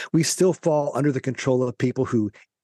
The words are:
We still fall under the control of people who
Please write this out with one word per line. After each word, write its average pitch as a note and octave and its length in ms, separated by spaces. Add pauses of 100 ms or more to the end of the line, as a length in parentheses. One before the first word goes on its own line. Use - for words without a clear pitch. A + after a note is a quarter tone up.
(120)
We D#3+ 120
still - 280
fall D3+ 420
under C#3 200
the B2+ 80
control B2+ 420
of B2 140
people B2+ 260
who A2 280 (320)